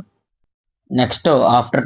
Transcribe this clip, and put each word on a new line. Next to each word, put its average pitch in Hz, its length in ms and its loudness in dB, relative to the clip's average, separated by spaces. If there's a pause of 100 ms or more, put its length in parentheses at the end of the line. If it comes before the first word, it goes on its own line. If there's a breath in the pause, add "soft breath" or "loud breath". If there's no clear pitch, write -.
(1000)
నెక్స్ట్ - 280 -4 (300)
after 123 260 -2